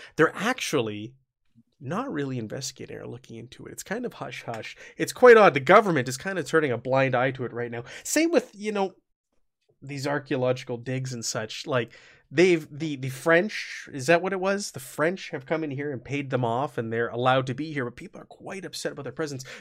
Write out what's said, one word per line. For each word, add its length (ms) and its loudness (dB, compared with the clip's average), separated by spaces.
They're 180 4
actually 760 -4
not 320 -6
really 280 -6
investigating 580 -10
or 100 -12
looking 300 -16
into 300 -18
it. 60 -16
It's 100 -14
kind 240 -8
of 80 -12
hush 320 -12
hush. 300 -10
It's 160 -4
quite 240 10
odd. 160 10
The 80 0
government 480 6
is 80 -6
kind 220 -6
of 80 -6
turning 260 2
a 60 -2
blind 360 2
eye 180 2
to 120 -8
it 80 -8
right 180 -8
now. 140 -10
Same 280 0
with, 240 2
you 180 -6
know, 220 -2
these 220 -8
archaeological 680 -2
digs 360 -6
and 120 -8
such. 420 -8
Like, 240 0
they've, 400 4
the, 240 -6
the 140 -6
French, 840 0
is 140 -8
that 160 6
what 100 -2
it 60 -2
was? 320 -2
The 80 -12
French 520 -2
have 140 -8
come 200 -2
in 80 -4
here 180 -4
and 140 -8
paid 260 -6
them 140 2
off, 340 0
and 140 -4
they're 160 0
allowed 400 2
to 60 -4
be 180 -8
here, 120 -4
but 120 -8
people 240 -18
are 60 -20
quite 380 -14
upset 280 -8
about 100 -12
their 80 -10
presence. 340 -8